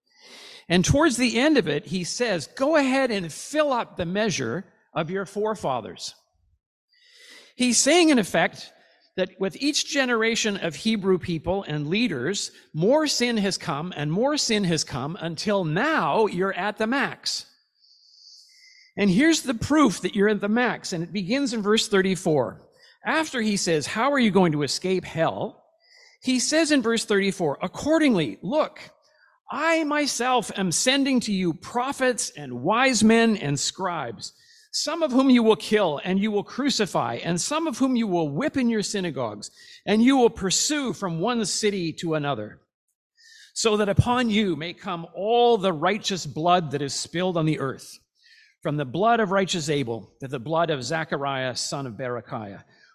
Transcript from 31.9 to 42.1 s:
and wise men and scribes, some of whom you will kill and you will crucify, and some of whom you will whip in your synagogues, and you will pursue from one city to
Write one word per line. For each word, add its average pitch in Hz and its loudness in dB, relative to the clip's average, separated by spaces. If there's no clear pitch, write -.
and 123 -10
wise 220 2
men 226 6
and 143 -2
scribes, 160 -6
some 330 -4
of 285 0
whom 269 4
you 240 8
will 220 6
kill 185 0
and 185 0
you 214 0
will 202 0
crucify, 170 -2
and 170 -4
some - -4
of 254 -4
whom 262 0
you 233 0
will 170 0
whip 240 -2
in 240 2
your 214 0
synagogues, 131 -6
and 214 4
you 269 6
will 240 6
pursue 226 -2
from 165 -6
one 226 0
city 185 -2
to 160 -4